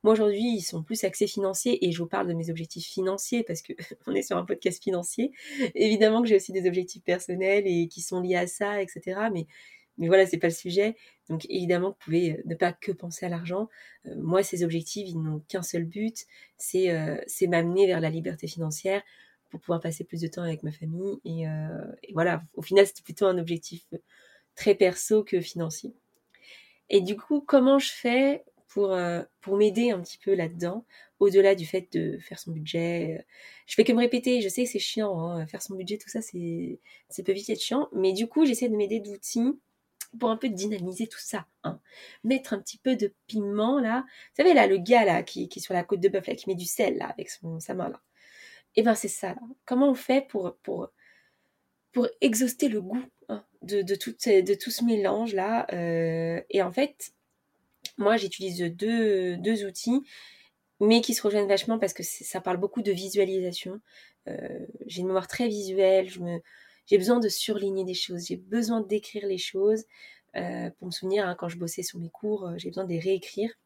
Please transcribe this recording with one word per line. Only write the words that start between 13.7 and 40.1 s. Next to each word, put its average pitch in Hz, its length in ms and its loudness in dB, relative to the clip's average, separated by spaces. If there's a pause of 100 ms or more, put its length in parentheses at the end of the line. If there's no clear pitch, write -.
Euh, - 100 -12
moi, 160 280 2
ces 175 200 -2
objectifs, 165 460 -4
ils 165 120 -4
n'ont 156 260 -4
qu'un 185 160 -6
seul 170 220 -4
but, 214 420 -6 (280)
c'est, 185 360 0
euh, 156 340 -2
c'est - 220 0
m'amener 175 400 4
vers 175 120 2
la 160 120 0
liberté 165 360 -6
financière 165 540 -4 (500)
pour 165 80 -12
pouvoir 170 220 -2
passer 165 220 -6
plus 170 160 -10
de 165 80 -4
temps 175 140 -8
avec 160 220 -6
ma 156 80 -6
famille. 170 540 -8
Et, 165 220 -6
euh, 156 380 -6 (160)
et - 120 -18
voilà, 170 280 0 (140)
au 160 80 -8
final, 196 240 6
c'est - 160 -14
plutôt 196 240 0
un 180 100 2
objectif, 170 560 -6
euh, 170 60 -12 (560)
très 202 200 4
perso 202 480 4
que 185 180 0
financier. 165 520 -8 (960)
Et 202 120 6
du 202 160 -4
coup, 294 240 -2
comment 269 380 6
je - 120 -2
fais 262 520 0 (300)
pour, 202 180 2
euh, 175 300 0 (200)
pour 196 140 -2
m'aider 214 360 4
un 180 100 -2
petit - 160 -14
peu 196 160 0
là-dedans, 175 500 -2 (360)
au-delà 196 340 8
du 170 120 0
fait 185 280 -6
de 165 240 -2
faire 165 220 -16
son 170 120 -12
budget, 165 680 -4
euh, - 40 -16 (440)
je - 80 -8
fais 226 80 6
que 240 100 6
me 226 60 4
répéter, 247 420 2
je 196 80 -2
sais 247 140 -2
que 240 60 -2
c'est 202 100 -6
chiant, 202 400 -2
hein, 165 260 -4
faire - 160 -12
son 190 140 -10
budget, 190 240 -8
tout - 100 -18
ça, 226 120 -6
c'est, 175 580 -8 (280)
ça - 140 -12
peut 190 120 0
vite 202 180 -4
être - 100 -2
chiant, 269 320 -2
mais 190 200 2
du 220 140 -2
coup, 302 180 4
j'essaie 240 240 2
de 214 60 2
m'aider 208 240 0
d'outils 226 600 -2 (600)